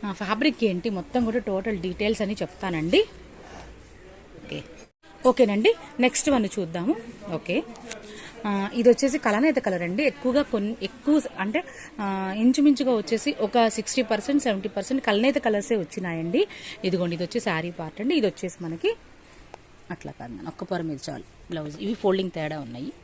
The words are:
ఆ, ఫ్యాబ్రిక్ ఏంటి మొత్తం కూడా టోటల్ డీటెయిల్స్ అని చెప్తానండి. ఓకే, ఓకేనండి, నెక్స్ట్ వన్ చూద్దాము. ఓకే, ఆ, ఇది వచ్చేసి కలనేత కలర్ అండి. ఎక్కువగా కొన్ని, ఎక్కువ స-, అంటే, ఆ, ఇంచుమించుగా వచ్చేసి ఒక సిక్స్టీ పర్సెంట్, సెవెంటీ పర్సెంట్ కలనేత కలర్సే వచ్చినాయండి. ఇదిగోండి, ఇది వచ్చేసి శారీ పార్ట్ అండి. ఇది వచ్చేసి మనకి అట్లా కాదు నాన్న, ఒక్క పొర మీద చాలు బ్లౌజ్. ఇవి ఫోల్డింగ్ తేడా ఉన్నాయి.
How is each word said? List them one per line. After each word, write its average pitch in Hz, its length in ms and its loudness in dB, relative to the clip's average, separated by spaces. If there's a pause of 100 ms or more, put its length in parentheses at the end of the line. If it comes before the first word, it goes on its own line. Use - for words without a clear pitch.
ఆ, 196 60 -6
ఫ్యాబ్రిక్ 220 520 0
ఏంటి 190 260 0
మొత్తం 202 340 -2
కూడా 226 140 0
టోటల్ 202 400 -2
డీటెయిల్స్ 202 440 -2
అని 202 200 -2
చెప్తానండి. 175 640 2 (1400)
ఓకే, 147 180 -10 (640)
ఓకేనండి, 240 480 6 (260)
నెక్స్ట్ 247 300 2
వన్ 233 180 4 (100)
చూద్దాము. 175 380 -2 (360)
ఓకే, 170 320 -2 (840)
ఆ, 202 280 -2
ఇది 233 140 6
వచ్చేసి 269 300 4
కలనేత 247 360 2
కలర్ 190 280 0
అండి. 185 220 0
ఎక్కువగా 254 380 2
కొన్ని, 214 400 -2
ఎక్కువ 285 380 2
స-, - 80 -6 (100)
అంటే, 220 260 0 (360)
ఆ, 190 360 -2
ఇంచుమించుగా 254 600 6
వచ్చేసి 220 440 0
ఒక 226 280 4
సిక్స్టీ 226 340 0
పర్సెంట్, 226 400 2
సెవెంటీ 208 260 0
పర్సెంట్ 262 360 -2
కలనేత 226 300 4
కలర్సే 214 420 2
వచ్చినాయండి. 175 680 0 (380)
ఇదిగోండి, 175 300 0
ఇది 170 100 -2
వచ్చేసి 226 200 -2
శారీ 170 260 0
పార్ట్ 165 300 -10
అండి. 262 140 2
ఇది 247 120 4
వచ్చేసి 175 380 -4
మనకి 165 320 -2 (960)
అట్లా 151 300 -10
కాదు 120 140 -12
నాన్న, 104 140 -10
ఒక్క 165 160 -10
పొర 175 180 -4
మీద 156 160 -4 (120)
చాలు 143 120 -10 (280)
బ్లౌజ్. 151 300 -8
ఇవి 202 140 -2
ఫోల్డింగ్ 190 360 2
తేడా 156 300 -6
ఉన్నాయి. 123 320 -10 (120)